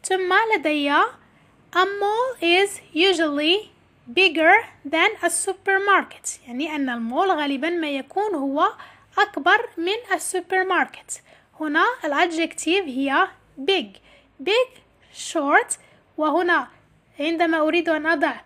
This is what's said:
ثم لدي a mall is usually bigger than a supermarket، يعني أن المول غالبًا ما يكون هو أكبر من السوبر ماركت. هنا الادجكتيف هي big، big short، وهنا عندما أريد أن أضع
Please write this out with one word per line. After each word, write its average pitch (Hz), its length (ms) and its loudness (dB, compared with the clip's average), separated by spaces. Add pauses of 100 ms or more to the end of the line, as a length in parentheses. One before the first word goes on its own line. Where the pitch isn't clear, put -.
ثم 370 320 -2 (200)
لدي 294 380 -2 (800)
a 359 100 4 (160)
mall 440 400 -2
is 359 400 2 (140)
usually 320 760 0 (440)
bigger 339 400 4 (340)
than 330 220 2 (120)
a 339 80 2
supermarket، 392 1160 0
يعني 294 300 -6
أن 277 120 -2
المول 247 420 -2
غالبًا 294 400 -2
ما 330 180 -2
يكون 359 460 -4
هو 285 380 0 (460)
أكبر 392 580 2
من 381 380 -4
السوبر 370 500 -2
ماركت. - 580 -4 (380)
هنا 311 240 0 (200)
الادجكتيف 330 800 -2
هي 277 440 0 (380)
big، 359 200 0 (580)
big 466 240 2 (640)
short، 320 440 0 (400)
وهنا 311 520 2 (520)
عندما 330 380 0
أريد 320 300 0
أن 311 180 -2
أضع 311 280 0 (120)